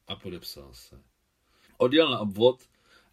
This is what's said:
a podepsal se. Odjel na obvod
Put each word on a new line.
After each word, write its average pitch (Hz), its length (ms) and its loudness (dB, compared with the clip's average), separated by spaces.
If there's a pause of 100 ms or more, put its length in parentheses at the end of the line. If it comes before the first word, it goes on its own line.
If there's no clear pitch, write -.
a 101 80 -14
podepsal 82 580 -18
se. - 280 -20 (760)
Odjel 143 340 2
na 113 80 -4
obvod 107 500 0 (440)